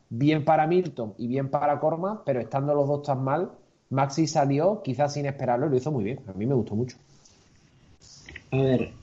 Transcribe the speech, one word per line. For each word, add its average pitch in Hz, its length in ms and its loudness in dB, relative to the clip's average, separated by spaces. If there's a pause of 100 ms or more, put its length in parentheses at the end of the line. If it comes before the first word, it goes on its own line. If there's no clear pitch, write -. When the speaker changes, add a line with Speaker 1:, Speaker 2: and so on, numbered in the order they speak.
(100)
Speaker 1:
bien 147 340 2
para 156 220 4
Milton 156 500 0
y 117 120 -6
bien 135 200 -2
para 143 300 0
Korma, 165 480 -2
pero 127 140 0
estando 139 340 -2
los 143 140 2
dos 143 140 -2
tan 131 200 -2
mal, 151 300 -2 (380)
Maxi 139 360 2
salió, 156 560 2
quizás 139 320 -2
sin 147 120 -4
esperarlo, 131 400 0
y 156 40 0
lo 131 60 2
hizo 143 160 0
muy 120 100 0
bien. 120 240 -4
A 92 60 -12
mí 95 120 -4
me 135 100 0
gustó 110 200 0
mucho. 123 220 -4 (1500)
Speaker 2:
A 131 60 0
ver, 131 340 2 (120)